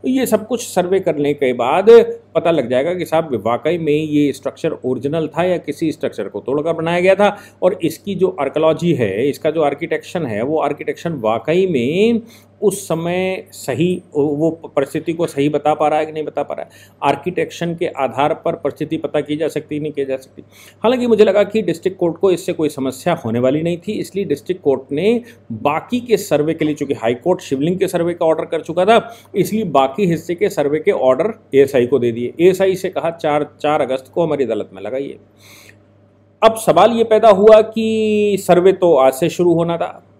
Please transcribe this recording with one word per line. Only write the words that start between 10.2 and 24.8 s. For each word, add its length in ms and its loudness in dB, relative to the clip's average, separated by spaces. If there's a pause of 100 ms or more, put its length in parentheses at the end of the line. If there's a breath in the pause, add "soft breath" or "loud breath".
है, 200 -4
वो 160 -2
architecture 540 -4
वाकई 540 0
में 540 0 (420 loud breath)
उस 220 0
समय 680 -4
सही, 520 -4 (120)
वो 360 0
परिस्थिति 640 -6
को 140 -2
सही 220 -2
बता 260 0
पा 140 0
रहा 100 0
है 80 -2
कि 60 -12
नहीं 120 -8
बता 180 -6
पा 120 -8
रहा 100 -12
है। 60 -20 (320 loud breath)
Architecture 720 -2
के 120 -4
आधार 480 -2
पर 180 -4
परिस्थिति 440 -6
पता 240 -4
की 160 -6
जा 120 -4
सकती, 320 -8
नहीं 120 -8
की 120 -4
जा 120 -6
सकती। 260 -18 (400 loud breath)
हालांकि 240 0
मुझे 180 6
लगा 180 4
कि 200 0
district 360 -4
court 180 -2
को 140 2
इससे 220 -2
कोई 160 -2
समस्या 460 -4
होने 240 -4
वाली 240 2
नहीं 160 -2
थी, 140 -8
इसलिए 320 -6
district 380 -6
court 180 2 (120)